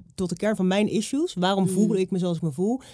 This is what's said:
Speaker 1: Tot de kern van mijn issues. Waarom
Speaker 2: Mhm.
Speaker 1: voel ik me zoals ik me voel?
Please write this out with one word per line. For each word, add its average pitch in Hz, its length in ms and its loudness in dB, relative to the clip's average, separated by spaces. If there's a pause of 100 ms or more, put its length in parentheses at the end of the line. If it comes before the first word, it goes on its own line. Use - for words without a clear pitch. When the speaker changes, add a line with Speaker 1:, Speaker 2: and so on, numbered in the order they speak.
(140)
Speaker 1:
Tot 185 140 -4
de 175 80 -2
kern 208 200 0
van 190 100 0
mijn 196 220 2
issues. 269 460 -2
Waarom 190 300 2
Speaker 2:
Mhm. 190 80 2
Speaker 1:
voel 202 240 2
ik 190 140 0
me 196 80 -2
zoals 175 180 -2
ik 160 60 -6
me 160 100 -2
voel? 202 280 -2 (140)